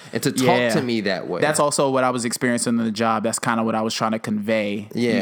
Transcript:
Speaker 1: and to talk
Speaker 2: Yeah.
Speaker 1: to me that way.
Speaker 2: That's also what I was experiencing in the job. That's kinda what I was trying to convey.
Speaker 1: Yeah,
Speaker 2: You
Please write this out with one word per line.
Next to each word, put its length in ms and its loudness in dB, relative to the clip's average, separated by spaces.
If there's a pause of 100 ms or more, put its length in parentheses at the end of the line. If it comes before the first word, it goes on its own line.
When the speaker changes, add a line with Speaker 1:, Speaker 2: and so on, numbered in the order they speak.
(140)
Speaker 1:
and 100 -2
to 80 0
talk 260 4
Speaker 2:
Yeah. 160 2
Speaker 1:
to 80 2
me 200 0
that 260 -2
way. 140 -2
Speaker 2:
That's 180 2
also 320 2
what 120 2
I 60 4
was 160 -2
experiencing 540 0
in 40 0
the 80 0
job. 320 0
That's 160 -2
kinda 240 0
what 120 0
I 60 0
was 120 -2
trying 200 0
to 60 -2
convey. 760 -2
Speaker 1:
Yeah, 200 0
Speaker 2:
You 80 2